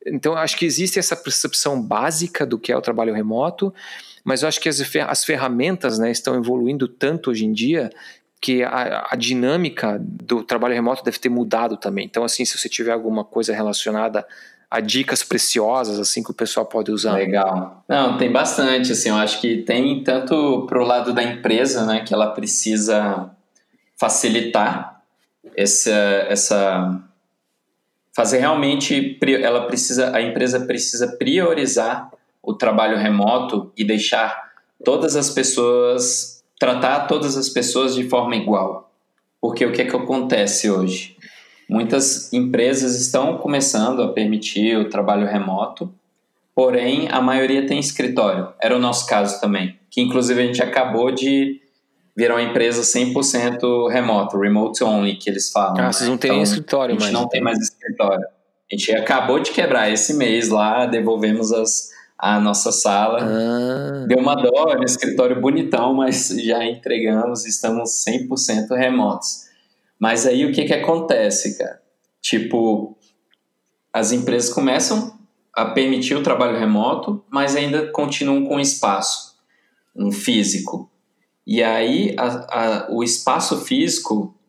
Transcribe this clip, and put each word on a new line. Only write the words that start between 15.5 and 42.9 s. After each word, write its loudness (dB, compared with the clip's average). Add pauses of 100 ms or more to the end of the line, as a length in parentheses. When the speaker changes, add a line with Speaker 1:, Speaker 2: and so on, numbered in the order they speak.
Speaker 1:
assim, -2
que -10
o -8
pessoal -2
pode -4
usar. 0
Speaker 2:
Legal. -2
Não, 2
tem 2
bastante, 0
assim, 0
eu 2
acho 0
que 0
tem 0
tanto 2
pro 0
lado 2
da 2
empresa, 0
né, 0
que -6
ela 2
precisa -2 (720)
facilitar -2 (540)
essa, 2 (360)
essa, 0 (1120)
fazer 2
realmente 2 (180)
pri-, 2
ela 2
precisa, 0
a 2
empresa 0
precisa -2 (100)
priorizar 0 (300)
o -6
trabalho 2
remoto 2
e 0
deixar 0 (320)
todas 2
as 0
pessoas, 0 (160)
tratar 2
todas 0
as -2
pessoas 0
de -2
forma 2
igual. -2 (480)
Porque 0
o 0
que 0
é 2
que -2
acontece 0
hoje? -2 (540)
Muitas 0
empresas 2